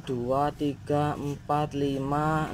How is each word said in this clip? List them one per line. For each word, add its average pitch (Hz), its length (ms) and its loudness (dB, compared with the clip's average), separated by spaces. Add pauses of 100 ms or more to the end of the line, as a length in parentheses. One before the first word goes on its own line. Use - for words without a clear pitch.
dua, 135 480 0
tiga, 147 640 0
empat, 143 560 -2
lima, 143 800 0